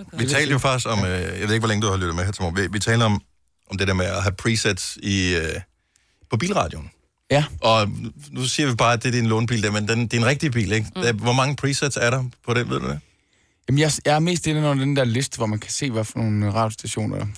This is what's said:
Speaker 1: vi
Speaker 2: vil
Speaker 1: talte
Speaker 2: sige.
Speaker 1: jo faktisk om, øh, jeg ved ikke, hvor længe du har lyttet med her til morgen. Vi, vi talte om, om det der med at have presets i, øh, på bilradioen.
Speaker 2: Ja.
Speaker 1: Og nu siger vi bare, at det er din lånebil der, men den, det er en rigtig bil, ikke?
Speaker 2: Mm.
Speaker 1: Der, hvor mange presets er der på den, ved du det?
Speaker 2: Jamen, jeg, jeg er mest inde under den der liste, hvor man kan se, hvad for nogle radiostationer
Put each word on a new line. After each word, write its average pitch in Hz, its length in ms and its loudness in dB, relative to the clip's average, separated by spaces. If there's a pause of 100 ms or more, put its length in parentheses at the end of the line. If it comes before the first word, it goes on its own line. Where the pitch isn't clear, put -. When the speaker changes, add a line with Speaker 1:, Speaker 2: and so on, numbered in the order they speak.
(120)
Speaker 1:
vi - 60 -12
Speaker 2:
vil 117 100 0
Speaker 1:
talte 139 140 2
Speaker 2:
sige. 143 100 0
Speaker 1:
jo 135 60 2
faktisk 127 300 0
om, 104 160 0
øh, 90 60 -2
jeg 92 100 -2
ved 90 200 -6
ikke, 107 180 0
hvor 110 100 0
længe 107 180 2
du 98 40 2
har 95 60 2
lyttet 87 180 -2
med 87 100 -2
her 101 80 -2
til - 100 -6
morgen. 85 200 -2
Vi, 95 100 0
vi 104 60 -2
talte 113 260 2
om, 107 180 4 (480)
om 98 80 -8
det 98 100 2
der 95 60 2
med 92 120 2
at 92 160 -2
have 101 100 0
presets - 720 -2
i, 95 320 0
øh, 80 260 -2 (680)
på - 60 -2
bilradioen. 107 540 -2 (400)
Speaker 2:
Ja. 143 140 4 (160)
Speaker 1:
Og 113 280 4 (420)
nu 127 140 -4
siger 147 240 0
vi 120 60 0
bare, 117 180 4
at 117 100 0
det 131 60 0
er 120 40 0
din 120 140 2
lånebil 113 360 0
der, 104 80 2
men 107 180 -2
den, 113 140 2
det 113 120 -4
er 117 60 2
en 113 60 4
rigtig 143 260 0
bil, 104 200 0
ikke? 110 140 0 (100)
Speaker 2:
Mm. 185 60 -4
Speaker 1:
Der, 117 100 2
hvor 113 200 0
mange 127 240 2
presets 139 400 -2
er 120 140 2
der 131 140 0 (220)
på 120 80 0
den, 120 160 -2
ved - 100 -2
du 64 80 -6
det? 73 120 -6 (680)
Speaker 2:
Jamen, 139 100 4
jeg, 151 140 4 (140)
jeg 147 80 4
er 151 40 4
mest 170 280 0
inde 151 140 0
under 139 240 2
den 143 120 2
der 135 80 4
liste, 123 320 0
hvor 117 100 -2
man 107 120 -2
kan - 120 -10
se, 139 200 -2
hvad 110 140 -2
for - 140 -8
nogle 104 360 2
radiostationer 110 640 -2 (220)